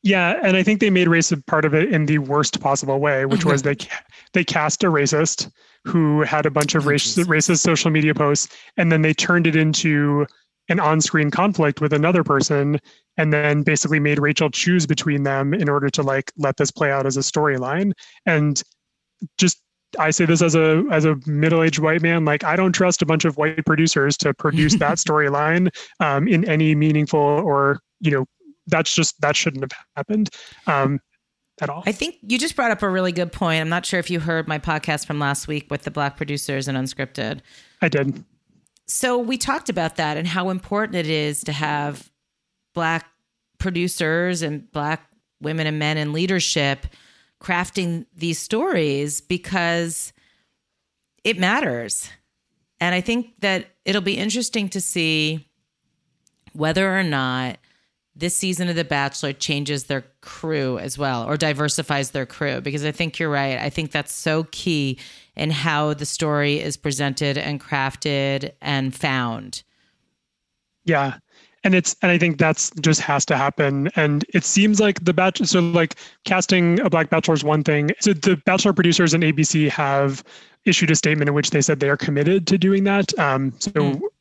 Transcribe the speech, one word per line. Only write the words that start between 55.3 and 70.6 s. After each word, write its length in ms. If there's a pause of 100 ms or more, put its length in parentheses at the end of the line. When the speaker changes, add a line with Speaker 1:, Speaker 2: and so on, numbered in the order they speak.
Speaker 2:
whether 440
or 60
not 560 (580)
this 200
season 320
of 60
The 100
Bachelor 480
changes 520
their 200 (160)
crew 580
as 200
well 280
or 120
diversifies 720
their 160
crew, 340
because 240
I 60
think 280
you're 120
right. 260
I 140
think 220
that's 200
so 380
key 480 (380)
in 140
how 440
the 100
story 560
is 160
presented 640
and 220
crafted 1000
and 340
found. 680 (1200)